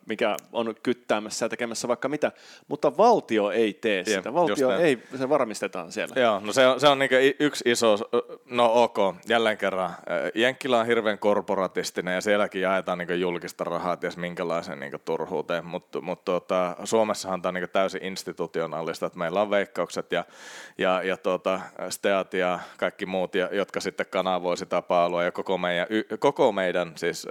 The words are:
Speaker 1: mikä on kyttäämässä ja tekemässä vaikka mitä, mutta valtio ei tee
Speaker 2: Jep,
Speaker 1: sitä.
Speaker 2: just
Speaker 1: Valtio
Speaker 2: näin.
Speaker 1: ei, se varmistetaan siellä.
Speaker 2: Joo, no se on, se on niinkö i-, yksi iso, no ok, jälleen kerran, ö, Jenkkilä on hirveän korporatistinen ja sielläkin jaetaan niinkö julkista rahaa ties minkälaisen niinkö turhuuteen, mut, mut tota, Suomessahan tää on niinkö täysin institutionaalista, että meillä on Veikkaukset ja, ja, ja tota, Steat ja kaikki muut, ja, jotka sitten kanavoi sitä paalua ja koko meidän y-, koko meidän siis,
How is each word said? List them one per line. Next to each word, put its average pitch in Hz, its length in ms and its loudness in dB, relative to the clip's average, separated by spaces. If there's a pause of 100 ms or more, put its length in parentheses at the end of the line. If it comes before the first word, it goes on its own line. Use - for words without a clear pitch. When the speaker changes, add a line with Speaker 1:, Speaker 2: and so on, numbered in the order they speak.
Speaker 1:
mikä 107 300 0 (160)
on 113 320 -4
kyttäämässä 110 640 -2
ja 110 40 -2
tekemässä 117 380 -6
vaikka 120 220 -2
mitä, 143 220 -2 (360)
mutta 143 300 0
valtio 139 540 4
ei 107 220 2
tee 104 240 0
Speaker 2:
Jep, 90 100 -2
Speaker 1:
sitä. 104 100 2 (120)
Speaker 2:
just 120 40 -6
Speaker 1:
Valtio 143 360 2
Speaker 2:
näin. - 120 2
Speaker 1:
ei, 143 220 2 (140)
se 131 120 -2
varmistetaan 104 640 -2
siellä. 104 300 -2
Speaker 2:
Joo, 110 180 4
no 101 140 -4
se 131 140 6
on, 127 120 4
se 143 80 6
on 139 120 6
niinkö 131 220 4
i-, 135 180 6
yksi 143 320 0
iso, 113 260 4 (480)
no 120 380 4
ok, - 140 0 (320)
jälleen 110 280 2
kerran, 92 320 -2 (220)
ö, 85 240 -2
Jenkkilä 127 440 2
on 113 60 0
hirveän 110 340 0
korporatistinen 95 960 -2
ja 92 80 -2
sielläkin 101 400 0
jaetaan 92 360 0
niinkö 87 180 -4
julkista 87 480 -4
rahaa 85 340 -2
ties 85 200 -8
minkälaisen 85 640 -6
niinkö 69 260 -10
turhuuteen, 82 600 -4
mut, 87 220 -10 (140)
mut 87 240 -8
tota, 90 580 0
Suomessahan 104 580 0
tää 90 80 -4
on 90 40 -2
niinkö 90 140 -4
täysin 95 360 -2
institutionaalista, 82 1040 -6
että 85 140 -8
meillä 87 220 0
on 104 80 -2
Veikkaukset 92 600 -4
ja, 87 140 0 (520)
ja, 92 260 2
ja 92 140 -2
tota, 95 440 -2 (280)
Steat 98 440 -2
ja 90 260 0 (180)
kaikki 95 280 -4
muut, 92 300 -4
ja, 90 160 0
jotka 98 280 -4
sitten 95 300 -6
kanavoi 90 480 -2
sitä 87 240 -4
paalua 87 360 2
ja 87 140 0
koko 98 260 -2
meidän 87 320 0
y-, 110 300 -2
koko 139 320 2
meidän 90 440 0
siis, 82 360 -4